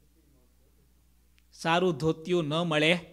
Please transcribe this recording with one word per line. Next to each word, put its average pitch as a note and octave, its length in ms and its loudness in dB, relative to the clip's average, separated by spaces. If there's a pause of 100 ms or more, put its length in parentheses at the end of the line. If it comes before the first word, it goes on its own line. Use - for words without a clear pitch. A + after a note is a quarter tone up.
(1500)
સારું E3+ 440 0
ધોતિયું D#3+ 480 -2
ન C#3+ 100 -4
મળે D#3+ 420 2 (160)